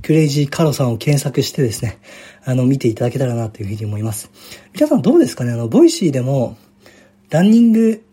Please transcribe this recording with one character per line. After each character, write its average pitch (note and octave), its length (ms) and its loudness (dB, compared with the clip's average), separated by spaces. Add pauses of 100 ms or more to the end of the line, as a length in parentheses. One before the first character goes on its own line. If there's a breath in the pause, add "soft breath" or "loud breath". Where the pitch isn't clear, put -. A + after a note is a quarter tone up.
ク - 120 -2
レ D#3 100 4
イ D3+ 40 2
ジ C#3+ 160 0
ー C#3+ 40 -2
カ E3 160 -2
ロ D3+ 100 2
さ C#3 120 -2
ん A#2+ 80 -2
を A2 40 -6
検 C#3+ 240 0
索 C3+ 220 -4
し - 80 -6
て - 100 -4
で A#2 100 0
す - 120 -8
ね、 G#2+ 160 -8 (460 loud breath)
あ C3 100 -4
の、 B2+ 100 0
見 C3+ 140 0
て B2 80 -2
い G#2+ 80 -2
た A#2+ 100 -4
だ B2 60 -2
け C3+ 80 -6
た C3 80 -2
ら A#2+ 80 -4
な A2+ 140 -6
と - 120 -16
い G#2 40 -10
う - 20 -8
ふ G2 60 -8
う - 20 -8
に A2 100 -10
思 G#2 140 -6
い G#2+ 40 -6
ま A2 100 -4
す。 - 180 -14 (420 loud breath)
皆 D4 140 0
さ D4+ 80 0
ん F#3+ 80 0
ど A#3+ 120 4
う F4 40 6
で C#4+ 80 4
す - 80 -10
か B2+ 80 -8
ね？ A#2+ 80 -4
あ A#2 40 -4
の、 A#2 120 -4
ボ G3+ 160 4
イ E4 80 6
シ F#3+ 160 -2
ー D3 40 0
で C3 100 -2
も、 C3 360 -2 (720 soft breath)
ラ D#3 120 2
ン G3+ 100 6
ニ A3+ 80 6
ン A#3 120 6
グ A3 420 2